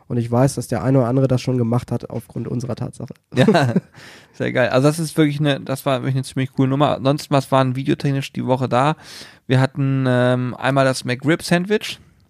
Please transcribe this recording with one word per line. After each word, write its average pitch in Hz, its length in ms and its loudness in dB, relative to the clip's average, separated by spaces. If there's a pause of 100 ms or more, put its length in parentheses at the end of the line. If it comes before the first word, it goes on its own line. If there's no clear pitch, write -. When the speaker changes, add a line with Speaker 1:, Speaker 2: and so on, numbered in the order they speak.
Speaker 1:
Und 127 100 -2
ich 117 120 -2
weiß, 127 240 4
dass - 140 -8
der 107 160 -4
eine 135 160 4
oder 117 80 2
andere 131 200 2
das 127 140 2
schon 127 160 -2
gemacht 120 340 -2
hat - 200 -6
aufgrund 117 360 -8
unserer 123 280 -6
Tatsache. - 400 -12 (180)
Speaker 2:
Ja, 139 400 4 (300)
<laughs> - 300 -20
sehr 123 200 -4
geil. 123 160 2
Also 131 180 4
das 156 120 0
ist 156 180 -6
wirklich 147 220 2
eine, 143 200 0
das - 280 -6
war 127 140 0
wirklich 131 120 -2
eine 131 100 -2
ziemlich 131 300 -4
coole 135 160 2
Nummer. 139 280 2
Ansonsten, 139 360 -2
was 139 180 0
waren 131 240 2
videotechnisch 139 560 -2
die 123 140 -6
Woche 127 240 0
da? 135 280 0 (500)
Wir 127 120 4
hatten, 135 480 0
ähm, 123 460 2
einmal 135 320 0
das 131 200 -2
McRib 127 360 0
Sandwich. 190 580 -2 (300)